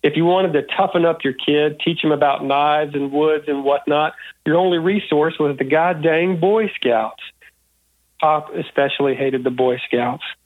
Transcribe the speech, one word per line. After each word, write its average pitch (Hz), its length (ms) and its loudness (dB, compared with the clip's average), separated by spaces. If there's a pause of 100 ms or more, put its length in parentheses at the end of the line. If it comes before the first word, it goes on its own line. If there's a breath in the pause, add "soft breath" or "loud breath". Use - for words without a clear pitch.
If 143 140 2
you 165 80 2
wanted 180 300 2
to 143 80 2
toughen 190 420 0
up 165 200 0
your 131 100 -2
kid, 147 500 0
teach 170 180 -2
him 156 100 2
about 143 300 0
knives 147 520 0
and 139 180 -4
woods 151 360 2
and 139 160 -4
whatnot, 147 500 0 (320 loud breath)
your 156 100 2
only 180 220 2
resource 165 600 0
was 143 200 0
the 135 60 -2
goddamn 165 760 0
Boy 208 360 2
Scouts. 113 460 -2 (960 loud breath)
Pop 151 340 2
especially 139 600 0
hated 131 300 -2
the 127 60 2
Boy 123 260 0 (100)
Scouts. 123 360 -2 (240)